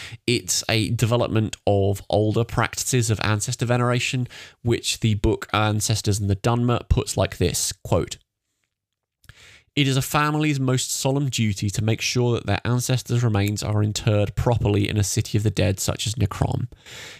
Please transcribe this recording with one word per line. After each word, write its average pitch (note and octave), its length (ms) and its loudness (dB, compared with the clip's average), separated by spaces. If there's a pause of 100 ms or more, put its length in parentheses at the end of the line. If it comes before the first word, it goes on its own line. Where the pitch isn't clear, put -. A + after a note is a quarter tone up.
(260)
It's - 420 0
a A2 220 2
development A2 720 0
of G2 460 2
older G#2+ 320 2
practices - 640 0
of A2 140 0
ancestor G#2+ 420 -2
veneration, B2 640 0 (360)
which - 360 -2
the A2 160 2
book G#2+ 380 0
Ancestors G#2+ 680 0
and G2+ 100 -2
the G2+ 60 2
Dunmer A#2+ 540 2
puts - 280 0
like G2 200 0
this, - 360 0 (120)
quote, - 320 -2 (1600)
"It D3 100 2
is C3 120 2
a C3+ 40 2
family's D3+ 560 0
most C3 320 0
solemn C#3 380 -2
duty G#2+ 400 -2
to G#2 160 -2
make A2 160 0
sure A#2+ 320 0
that - 140 -2
their G2 180 -2
ancestors' A#2+ 580 0
remains G#2 400 0
are G#2+ 200 0
interred G#2 520 0
properly G2+ 540 2
in - 80 -2
a G2+ 80 2
city - 320 -2
of G#2 80 0
the G#2+ 60 2
dead G2 280 0
such - 280 -4
as G#2 80 -2
Necrom. - 540 -2 (520)